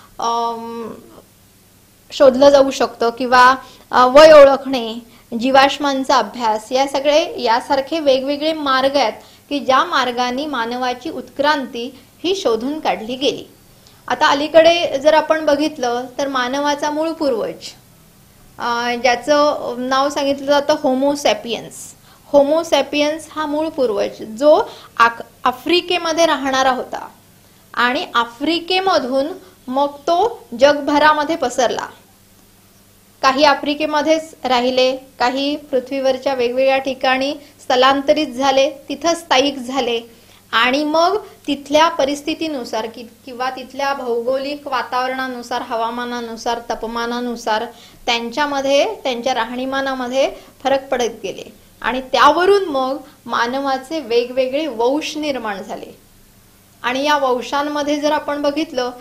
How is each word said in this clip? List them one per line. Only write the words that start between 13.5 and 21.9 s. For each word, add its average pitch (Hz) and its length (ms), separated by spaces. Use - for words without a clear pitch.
आता 254 180
अलीकडे 311 720
जर 302 160
आपण 311 320
बघितलं, 277 580
तर 277 100
मानवाचा 285 640
मूळ 311 200
पूर्वज, 277 640
अ, 240 440
ज्याचं 269 760
नाव 262 300
सांगितलं 277 380
जातं 285 360
होमो 277 320
सॅपियन्स. 214 600